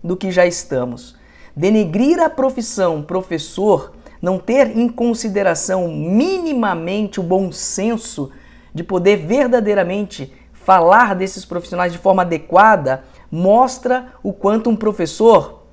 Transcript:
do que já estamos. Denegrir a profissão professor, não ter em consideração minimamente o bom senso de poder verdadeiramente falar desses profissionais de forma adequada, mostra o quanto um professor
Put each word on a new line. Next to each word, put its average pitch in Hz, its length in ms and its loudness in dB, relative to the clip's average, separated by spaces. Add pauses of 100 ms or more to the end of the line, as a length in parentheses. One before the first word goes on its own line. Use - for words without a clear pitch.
do 175 120 -4
que 190 140 -6
já 180 160 4
estamos. 123 720 -6 (380)
Denegrir 214 640 0
a 320 100 2
profissão 220 720 -2
professor, 180 920 -4 (280)
não 185 160 -2
ter 226 400 0
em 240 100 2
consideração 196 1000 -2
minimamente 208 1300 -2
o 190 40 -4
bom 185 280 -2
senso 208 760 -6 (420)
de 165 120 -10
poder 190 340 0
verdadeiramente 202 1120 -2 (220)
falar 190 640 4
desses 190 280 -6
profissionais 175 480 -6
de 170 60 -12
forma 190 240 2
adequada, 165 840 2 (280)
mostra 247 760 2 (160)
o 196 100 -6
quanto 220 380 0
um 220 40 2
professor 208 960 0